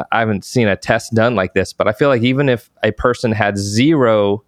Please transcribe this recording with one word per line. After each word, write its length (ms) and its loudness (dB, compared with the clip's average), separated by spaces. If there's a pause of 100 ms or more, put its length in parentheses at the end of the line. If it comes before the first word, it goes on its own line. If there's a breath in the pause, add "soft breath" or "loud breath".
(120)
I 80 2
haven't 260 -2
seen 220 0
a 80 2
test 380 -4
done 220 2
like 180 -2
this, 200 -2
but 140 -2
I 40 2
feel 180 0
like 140 0
even 260 0
if 200 -4 (140)
a 80 0
person 400 -2
had 260 0
zero 920 2